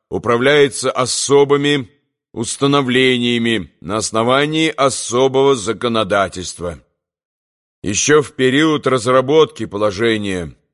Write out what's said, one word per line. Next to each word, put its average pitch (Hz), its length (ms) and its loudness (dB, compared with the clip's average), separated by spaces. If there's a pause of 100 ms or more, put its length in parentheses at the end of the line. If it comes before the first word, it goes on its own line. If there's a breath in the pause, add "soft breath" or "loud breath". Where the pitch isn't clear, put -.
(100)
управляется 127 800 2
особыми 143 1000 0 (440)
установлениями 120 1500 0
на 95 160 -8
основании 135 720 0
особого 135 840 0
законодательства». 95 1300 -4 (1040)
Еще 143 400 0
в - 100 -12
период 143 540 0
разработки 131 800 2
положения 101 920 -4 (180)